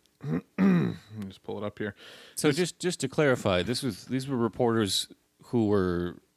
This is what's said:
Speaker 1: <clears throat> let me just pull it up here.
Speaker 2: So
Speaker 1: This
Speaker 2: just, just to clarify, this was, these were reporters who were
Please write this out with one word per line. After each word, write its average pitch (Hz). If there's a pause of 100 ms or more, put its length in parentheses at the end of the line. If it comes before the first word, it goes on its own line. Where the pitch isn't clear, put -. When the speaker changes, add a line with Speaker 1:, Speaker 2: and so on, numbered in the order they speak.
Speaker 1:
<clears throat> -
let 160 (160)
me 175 (320)
just -
pull 101
it 104
up 104
here. 104 (400)
Speaker 2:
So -
Speaker 1:
This 147
Speaker 2:
just, 175
just 175
to 131
clarify, 117
this 113
was, 110
these 127
were 135
reporters 113 (380)
who 117
were 90 (220)